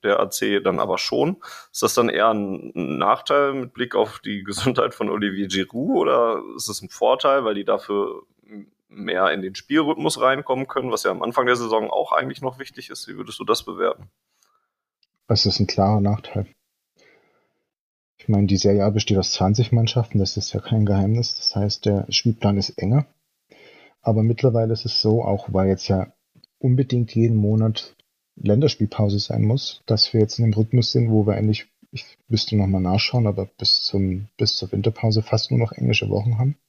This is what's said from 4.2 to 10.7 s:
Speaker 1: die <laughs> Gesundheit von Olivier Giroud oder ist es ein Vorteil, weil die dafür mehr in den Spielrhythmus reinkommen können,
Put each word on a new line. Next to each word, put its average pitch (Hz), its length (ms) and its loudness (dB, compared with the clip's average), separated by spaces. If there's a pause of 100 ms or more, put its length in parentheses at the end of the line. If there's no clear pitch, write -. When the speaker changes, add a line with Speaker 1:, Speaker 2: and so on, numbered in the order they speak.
Speaker 1:
die 104 220 -8
<laughs> 95 40 -14
Gesundheit 110 480 -2
von 107 160 -4
Olivier 98 380 -2
Giroud 185 480 -4
oder 117 440 2 (140)
ist - 140 -10
es 104 140 -10
ein 95 60 -18
Vorteil, 131 560 0
weil 107 120 0
die 101 80 -6
dafür 104 580 -2 (680)
mehr 90 440 -2
in 98 100 -4
den 95 120 -8
Spielrhythmus 156 680 -2
reinkommen 131 460 0
können, 127 240 -6